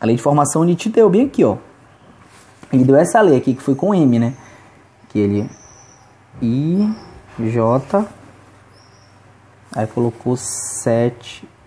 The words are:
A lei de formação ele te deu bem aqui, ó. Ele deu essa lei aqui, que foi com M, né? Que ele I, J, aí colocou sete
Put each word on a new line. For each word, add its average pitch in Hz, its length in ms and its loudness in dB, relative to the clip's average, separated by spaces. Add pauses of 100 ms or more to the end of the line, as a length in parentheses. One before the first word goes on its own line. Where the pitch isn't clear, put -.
A 110 60 -4
lei 113 100 2
de 123 60 -6
formação 147 420 2
ele 175 100 2
te 190 140 -4
deu 220 200 4
bem 208 180 2
aqui, 262 180 0
ó. 104 120 2 (1160)
Ele 131 120 2
deu 135 120 4
essa 208 240 2
lei 170 160 4
aqui, 127 180 -2
que - 80 -12
foi 139 120 -2
com 185 200 -2
M, 131 240 2
né? 117 160 -2 (760)
Que - 100 -6
ele 101 320 -2 (920)
I, 160 480 -2 (480)
J, 120 680 0 (1700)
aí 113 120 -2
colocou 120 520 -4
sete - 1080 -6 (200)